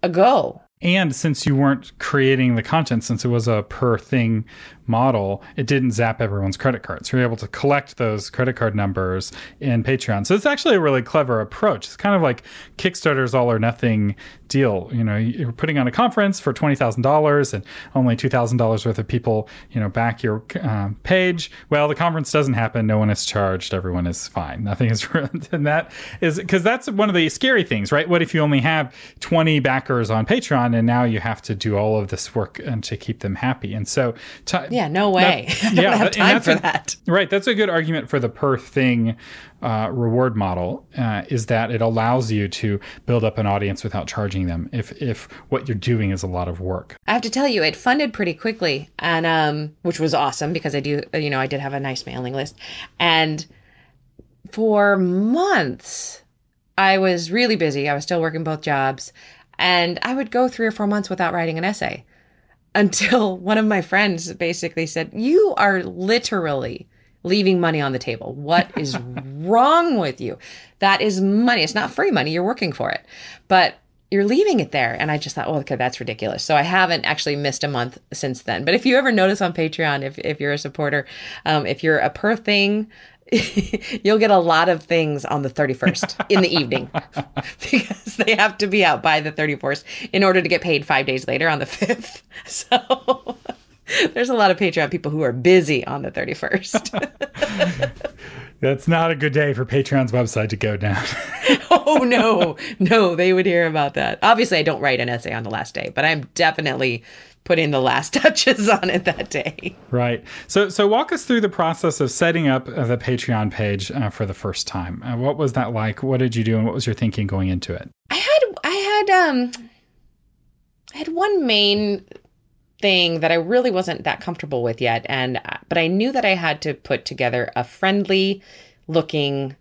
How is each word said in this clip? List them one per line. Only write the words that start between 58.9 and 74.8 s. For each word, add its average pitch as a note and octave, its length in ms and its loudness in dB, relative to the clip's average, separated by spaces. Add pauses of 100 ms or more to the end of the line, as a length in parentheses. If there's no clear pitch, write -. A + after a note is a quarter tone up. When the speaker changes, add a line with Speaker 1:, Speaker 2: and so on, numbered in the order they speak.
Speaker 1:
And F3 440 2
I B3 120 -2
would C4 160 -4
go B3 180 2
three A#3 180 -2
or A3 40 0
four G#3+ 160 -4
months G#3 240 -2
without F3 240 -2
writing E3 240 -2
an E3 60 -4
essay - 400 -4 (720)
until G#3 640 2
<laughs> F#3 120 -4
one G#3+ 80 4
of A3 80 2
my G3+ 160 0
friends F#3 520 0
basically E3+ 520 -4
said, E3 260 -6
"You E4 440 2
are G3 260 2
literally F3+ 1040 -2 (380)
leaving F#3+ 340 4
money D#3+ 220 2
on C#3 100 -2
the C3 80 -2
table. A2+ 360 -8
What D3+ 440 2
is C3+ 200 -4
Speaker 2:
<laughs> B2+ 260 -10 (160)
Speaker 1:
wrong C4 580 4
with D3 220 -2
you? A#2+ 180 -8 (400)
That G3 220 4
is G3 200 0
money. G#3 440 4
It's - 100 -4
not G#3 160 -2
free F#4+ 220 0
money. D3+ 180 0
You're E3+ 140 0
working G#3 280 -2
for - 180 -4
it, - 140 -6 (440)
but F#3 260 6 (380)
you're G3 120 4
leaving C#4 360 4
it D3+ 100 -2
there." A#2+ 280 0